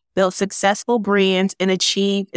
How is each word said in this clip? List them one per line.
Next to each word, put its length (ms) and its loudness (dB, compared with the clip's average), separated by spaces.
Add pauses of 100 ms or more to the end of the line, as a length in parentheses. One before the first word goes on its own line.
(140)
build 200 2
successful 640 -2
brands 580 0
and 140 0
achieve 640 -2